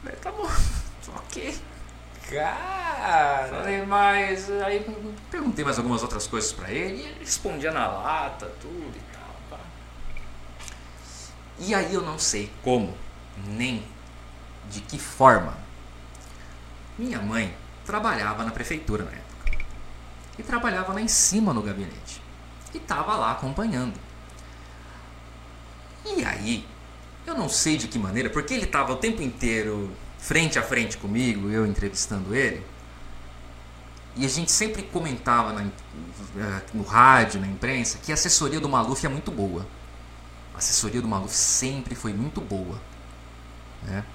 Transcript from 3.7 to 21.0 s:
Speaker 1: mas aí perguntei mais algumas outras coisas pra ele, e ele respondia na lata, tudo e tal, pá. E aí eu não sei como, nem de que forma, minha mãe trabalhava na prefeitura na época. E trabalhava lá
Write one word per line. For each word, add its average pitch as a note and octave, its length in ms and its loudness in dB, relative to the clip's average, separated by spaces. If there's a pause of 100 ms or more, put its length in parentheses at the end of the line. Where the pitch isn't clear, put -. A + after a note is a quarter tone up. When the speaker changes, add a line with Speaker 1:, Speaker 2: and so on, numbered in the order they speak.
Speaker 1:
mas G3+ 640 6
aí G3+ 360 0 (440)
perguntei D4 340 0
mais C3 140 4
algumas A#2+ 240 2
outras A2+ 240 -2
coisas - 280 0
pra F#2+ 180 -6
ele, F#3+ 300 -2
e D4 40 -8
ele D4 140 -12
respondia D#3+ 520 -2
na C3+ 160 2
lata, A#2 640 -2 (100)
tudo D3+ 340 -10
e - 60 -12 (120)
tal, - 220 -14 (140)
pá. D3+ 100 -12 (2000)
E G3+ 160 0
aí F3+ 180 2
eu F3+ 80 4
não D#3+ 160 -4
sei G#2 320 0 (140)
como, A2+ 340 4 (480)
nem A2 380 -2 (880)
de - 80 -8
que - 180 -8
forma, B2 560 8 (1400)
minha A3+ 220 -2
mãe G#2 360 0 (300)
trabalhava A#2+ 600 0
na A2+ 60 -2
prefeitura A#2 520 0
na - 80 -6
época. - 540 2 (760)
E A3+ 40 -8
trabalhava F#3+ 500 0
lá G3+ 80 0